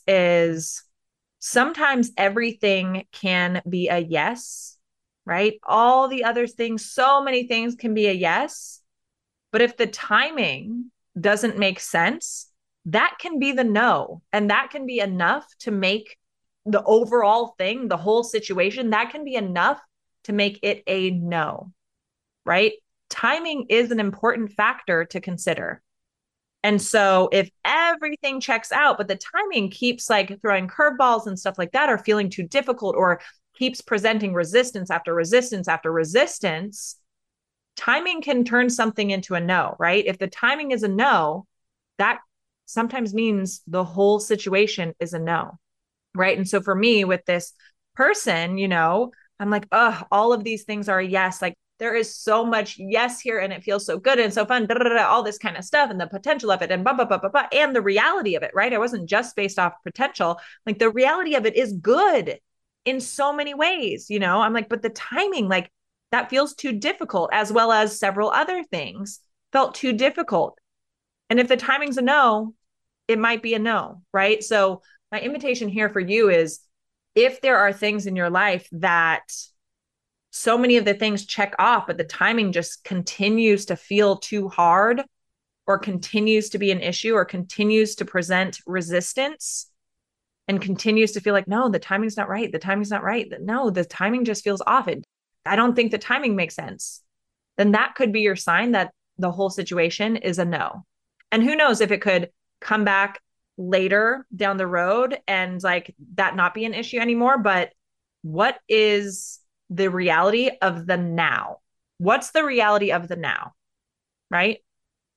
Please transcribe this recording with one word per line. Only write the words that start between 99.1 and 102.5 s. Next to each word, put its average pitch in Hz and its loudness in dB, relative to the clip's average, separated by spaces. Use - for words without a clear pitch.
the 180 -2
whole 190 -2
situation 185 -2
is 180 -4
a 175 0
no. 160 -6
And 226 4
who 302 2
knows 254 4
if 208 2
it 202 0
could 180 0